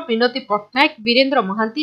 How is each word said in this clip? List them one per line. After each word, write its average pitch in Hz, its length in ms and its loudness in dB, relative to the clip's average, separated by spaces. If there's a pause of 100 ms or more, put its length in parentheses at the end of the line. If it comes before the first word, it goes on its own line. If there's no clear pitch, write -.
ବିନୋଦୀ 240 400 0
ପଟ୍ଟନାୟକ, 302 460 0 (100)
ବୀରେନ୍ଦ୍ର 262 400 2
ମହାନ୍ତି, 220 400 -4